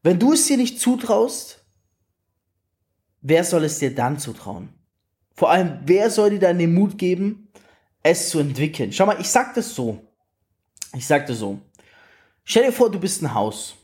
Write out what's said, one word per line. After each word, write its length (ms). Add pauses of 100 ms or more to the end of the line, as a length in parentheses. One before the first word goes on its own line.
Wenn 160
du 140
es 140
dir 100
nicht 240
zutraust, 840 (1600)
wer 240
soll 180
es 160
dir 160
dann 240
zutrauen? 520 (640)
Vor 180
allem, 320
wer 260
soll 200
dir 100
dann 180
den 160
Mut 240
geben, 540 (500)
es 260
zu 120
entwickeln? 520
Schau 140
mal, 140
ich 100
sag 240
das 180
so. 280 (960)
Ich 100
sag 220
das 100
so. 220 (800)
Stell 220
dir 80
vor, 180
du 80
bist 240
ein 120
Haus. 500